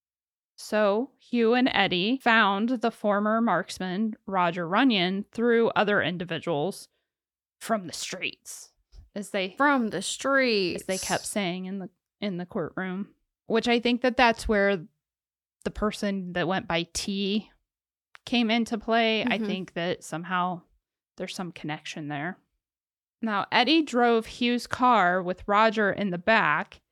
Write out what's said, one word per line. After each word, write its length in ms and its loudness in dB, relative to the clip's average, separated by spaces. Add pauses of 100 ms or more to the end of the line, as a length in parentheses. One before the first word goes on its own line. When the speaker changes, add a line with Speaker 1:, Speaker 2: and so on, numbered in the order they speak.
(580)
Speaker 1:
So 640 0
Hugh 360 2
and 180 4
Eddie 500 2
found 480 4
the 200 0
former 500 0
marksman, 760 -2 (100)
Roger 400 0
Runyon, 680 2
through 380 2
other 320 2
individuals 840 -4 (720)
from 260 -4
the 60 -12
streets, 760 -10 (440)
as 160 -10
they 260 -4
Speaker 2:
From 340 2
the 120 -6
streets. 800 0
Speaker 1:
as 40 -20
they 120 -2
kept 280 -4
saying 400 -4
in 120 -8
the, 120 -12 (300)
in 180 -4
the 80 -8
courtroom, 600 -6 (380)
which 220 0
I 120 2
think 220 0
that 140 0
that's 320 2
where 360 2 (800)
the 60 -4
person 640 -4
that 140 -2
went 200 -2
by 240 0
T 580 -2 (720)
came 260 0
into 280 0
play. 460 2
I 140 0
Speaker 2:
Mm-hmm. 80 -4
Speaker 1:
think 280 -6
that 300 -4
somehow 580 -4 (540)
there's 180 -10
some 160 -8
connection 580 -10
there. 300 -6 (840)
Now, 300 -2
Eddie 320 4
drove 440 2
Hugh's 420 -2
car 540 4
with 240 -6
Roger 460 4
in 180 -4
the 80 -4
back, 600 2 (120)